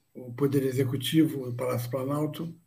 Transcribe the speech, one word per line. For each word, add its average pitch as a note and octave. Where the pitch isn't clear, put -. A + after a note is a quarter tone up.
o B2
Poder C#3
Executivo, C3+
o A#2+
Palácio B2
Planalto D3